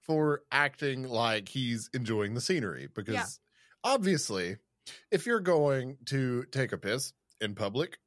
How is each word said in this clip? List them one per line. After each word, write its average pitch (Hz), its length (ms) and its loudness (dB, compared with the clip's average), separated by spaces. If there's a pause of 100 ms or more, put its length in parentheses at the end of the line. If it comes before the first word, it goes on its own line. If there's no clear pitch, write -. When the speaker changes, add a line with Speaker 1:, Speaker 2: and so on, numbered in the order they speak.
Speaker 1:
for 156 420 2 (100)
acting 139 560 2
like 110 400 2
he's 120 460 -4
enjoying 110 400 0
the 120 60 -2
scenery, 92 540 -2
because 107 200 -4
Speaker 2:
Yeah. 233 100 -2 (580)
Speaker 1:
obviously, 147 760 0 (520)
if 180 160 0
you're 233 140 2
going 143 680 2
to 127 460 0
take 131 200 0
a 95 60 -4
piss 117 340 -2 (280)
in 101 140 -2
public 110 520 -4